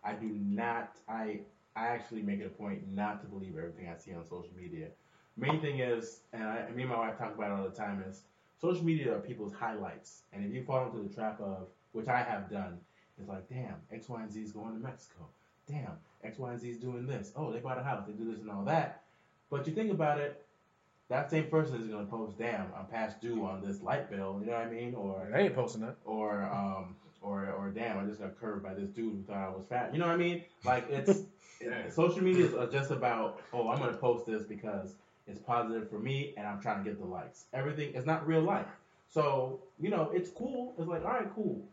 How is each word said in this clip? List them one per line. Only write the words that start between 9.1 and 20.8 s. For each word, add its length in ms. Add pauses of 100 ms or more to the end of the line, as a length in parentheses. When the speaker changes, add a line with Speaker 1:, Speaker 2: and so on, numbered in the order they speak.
Speaker 1:
are 40
people's 340
highlights. 680 (120)
And 120
if 80
you 100
fall 240
into 200
the 60
trap 280
of, 260 (240)
which 160
I 160
have 260
done, 280 (420)
it's 80
like, 220
"Damn, 260 (160)
X, 180
Y, 120
and 100
Z 100
is 100
going 220
to 60
Mexico. 460 (420)
Damn, 300 (260)
X, 140
Y, 140
and 100
Z 80
is 80
doing 300
this. 280
Oh, 160
they 80
bought 200
a 40
house, 240
they 60
do 180
this 100
and 100
all 140
that." 360 (480)
But 180
you 60
think 180
about 280
it, 260 (640)